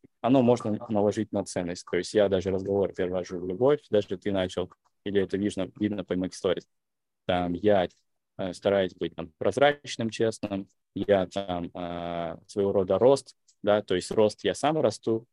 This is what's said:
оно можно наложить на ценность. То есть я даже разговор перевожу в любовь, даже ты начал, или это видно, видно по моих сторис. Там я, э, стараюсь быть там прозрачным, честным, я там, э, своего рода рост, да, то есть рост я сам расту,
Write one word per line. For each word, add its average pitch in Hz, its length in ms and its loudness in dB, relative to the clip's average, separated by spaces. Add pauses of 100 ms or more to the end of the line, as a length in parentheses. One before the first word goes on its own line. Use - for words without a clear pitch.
(220)
оно 127 220 4
можно 117 460 2
наложить 104 420 0
на 98 140 -2
ценность. 87 460 -6
То 92 60 0
есть 87 180 -4
я 101 140 4
даже 92 220 0
разговор 98 420 0
перевожу 90 460 -4
в 87 80 -8
любовь, 123 340 2 (100)
даже 104 260 0
ты 104 140 -4
начал, 92 400 -2 (340)
или 98 180 2
это 95 140 -2
видно, 98 420 -2
видно 104 260 -2
по 90 100 -4
моих 92 200 -4
сторис. - 320 -2 (600)
Там 87 260 -2
я, 95 340 2 (520)
э, 92 140 -6
стараюсь 98 420 0
быть 82 200 -6
там 80 240 -8
прозрачным, 127 720 0
честным, 104 580 -4 (260)
я 98 320 2
там, 87 460 -6
э, 87 640 -8 (100)
своего 98 260 0
рода 95 260 2
рост, 135 360 4 (280)
да, 104 200 4
то 95 120 -2
есть - 160 -4
рост 107 340 2
я 92 100 0
сам 156 260 0
расту, 113 520 0